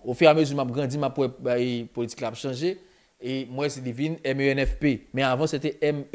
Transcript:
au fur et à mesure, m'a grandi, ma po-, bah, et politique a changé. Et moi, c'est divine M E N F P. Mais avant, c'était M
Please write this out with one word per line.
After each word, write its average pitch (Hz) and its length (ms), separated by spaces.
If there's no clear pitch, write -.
au 123 80
fur 160 140
et - 20
à 151 40
mesure, 151 220
m'a 139 80
grandi, 127 340
ma 139 120
po-, 131 180
bah, 123 200
et 120 240
politique 120 400
a 113 100
changé. 147 460
Et 131 280
moi, 131 200
c'est 135 140
divine 131 420
M 135 160
E 139 40
N 135 220
F - 100
P. 139 380
Mais 131 100
avant, 135 240
c'était 151 340
M 147 340